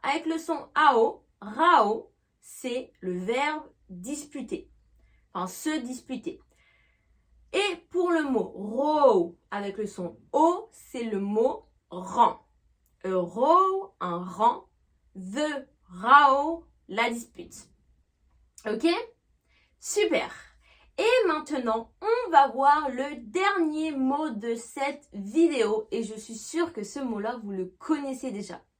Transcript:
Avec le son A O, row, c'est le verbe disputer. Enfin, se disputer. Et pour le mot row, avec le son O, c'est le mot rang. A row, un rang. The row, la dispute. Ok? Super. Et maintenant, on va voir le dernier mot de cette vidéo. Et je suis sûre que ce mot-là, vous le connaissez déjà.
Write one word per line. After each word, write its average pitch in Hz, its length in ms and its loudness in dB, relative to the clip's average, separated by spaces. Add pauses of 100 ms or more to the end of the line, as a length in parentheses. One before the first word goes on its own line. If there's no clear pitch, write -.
Avec 294 240 -4
le 320 120 -2
son 320 360 -8
A 285 240 6
O, - 260 0 (160)
row, 226 720 2 (280)
c'est - 600 -8
le 185 180 -6
verbe 277 460 -2 (240)
disputer. 233 840 -10 (640)
Enfin, 185 140 -6
se 311 340 -6
disputer. 247 600 -10 (1120)
Et 392 240 0 (140)
pour 349 200 0
le 330 120 2
mot 262 320 -2
row, 233 840 2 (120)
avec 202 260 -8
le 214 100 -6
son 180 320 -10 (140)
O, 339 400 2
c'est - 320 -10
le 214 160 -4
mot 214 480 0 (220)
rang. 185 560 0 (580)
A 190 100 -4
row, 330 880 2
un 175 240 -6
rang. 226 440 0 (460)
The 262 540 -6 (340)
row, 285 640 6 (240)
la 226 220 -2
dispute. - 580 -14 (1000)
Ok? 226 200 -2 (920)
Super. - 540 0 (680)
Et 453 280 4
maintenant, 269 720 -2
on 453 300 0
va 277 180 6
voir 285 420 4
le 269 260 -6
dernier 311 760 -2
mot 277 380 0
de 233 240 -4
cette 277 580 -6
vidéo. 220 800 2
Et 233 120 -4
je 214 120 -8
suis 220 220 -14
sûre 330 360 -4
que 214 100 -10
ce 240 180 -10
mot-là, 233 420 -6
vous 202 80 -10
le 190 160 -6 (120)
connaissez 269 520 -6
déjà. 196 320 -12 (180)